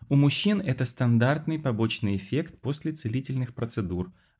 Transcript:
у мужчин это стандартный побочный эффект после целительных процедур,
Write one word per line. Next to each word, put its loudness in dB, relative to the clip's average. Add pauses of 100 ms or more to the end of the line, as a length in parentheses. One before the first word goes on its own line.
у 4
мужчин 4
это -2
стандартный 2
побочный 0
эффект -4
после -4
целительных -4
процедур, -4 (300)